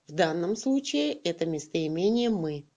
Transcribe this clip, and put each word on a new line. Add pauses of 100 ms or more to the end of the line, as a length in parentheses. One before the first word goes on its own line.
В
данном
случае (100)
это
местоимение
«мы». (120)